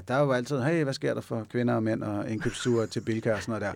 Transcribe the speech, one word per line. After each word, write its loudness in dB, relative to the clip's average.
Der 0
er 4
jo 2
altid, 0
"Hey, 2
hvad 0
sker -2
der -2
for -6
kvinder 2
og 2
mænd 0
og -2
indkøbsture 0
til -6
bilkørslen 0
og -4
der?" -2